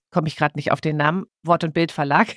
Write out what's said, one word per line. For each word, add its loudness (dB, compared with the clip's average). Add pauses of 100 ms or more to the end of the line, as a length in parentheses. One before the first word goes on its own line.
komme -2
ich -6
grad 0
nicht -4
auf -2
den -2
Namen, 0 (180)
Wort- 2
und -6
Bildverlag. 0